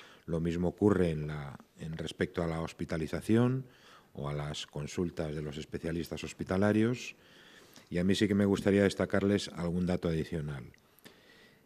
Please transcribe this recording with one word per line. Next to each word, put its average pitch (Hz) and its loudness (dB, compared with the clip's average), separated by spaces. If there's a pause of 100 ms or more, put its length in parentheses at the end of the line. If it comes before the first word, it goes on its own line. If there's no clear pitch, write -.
(260)
Lo 82 -2
mismo 85 0
ocurre 92 4
en 76 -4
la, 71 -8 (220)
en 80 -8
respecto 85 -4
a 82 -2
la 80 -4
hospitalización 87 0 (480)
o 71 -8
a 73 -4
las 73 -6
consultas 78 -4
de 76 -6
los 76 -8
especialistas 80 -6
hospitalarios. 104 0 (760)
Y 85 -2
a 90 2
mí 95 4
sí 107 4
que 98 2
me 101 4
gustaría 101 6
destacarles 98 2
algún 87 -2
dato 87 0
adicional. 76 -4 (1040)